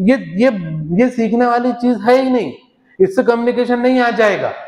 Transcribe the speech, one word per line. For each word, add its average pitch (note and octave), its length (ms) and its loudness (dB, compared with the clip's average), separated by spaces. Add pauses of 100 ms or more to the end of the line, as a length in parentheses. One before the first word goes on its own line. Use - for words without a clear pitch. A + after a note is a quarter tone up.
ये, G3+ 140 4
ये, F#3+ 340 0 (540)
ये B3+ 60 4
सीखने A#3+ 380 0
वाली A#3+ 260 0
चीज A#3+ 300 -2
है B3 200 4
ही C4 80 -2
नहीं, A3 220 -2 (480)
इससे B3 220 2
communication A#3 560 0
नहीं B3+ 220 2
आ A#3+ 100 2
जाएगा। F#3+ 420 0 (160)